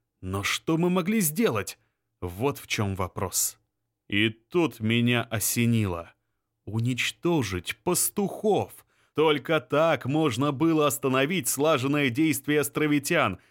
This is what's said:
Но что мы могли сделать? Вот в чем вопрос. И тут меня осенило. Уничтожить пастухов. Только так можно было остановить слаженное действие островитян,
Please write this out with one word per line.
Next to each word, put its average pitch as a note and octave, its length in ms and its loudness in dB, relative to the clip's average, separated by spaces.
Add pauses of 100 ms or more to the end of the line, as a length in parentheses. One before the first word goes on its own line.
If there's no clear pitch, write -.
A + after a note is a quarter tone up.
(220)
Но F#2+ 220 -4
что - 340 -2
мы F3 120 2
могли F#3 300 0
сделать? D#3 580 0 (440)
Вот G2 360 -4
в - 100 -18
чем G2 280 -2
вопрос. - 600 -4 (520)
И G#2+ 200 2
тут - 500 -2
меня A#2 440 2
осенило. G#2+ 920 -2 (520)
Уничтожить A#2 1160 -2
пастухов. F3+ 1040 -2 (340)
Только D3+ 400 2
так D3+ 460 2
можно C#3+ 480 0
было D#3 340 2
остановить C3+ 640 0
слаженное C#3+ 600 0
действие D3 520 0
островитян, D3 800 0 (120)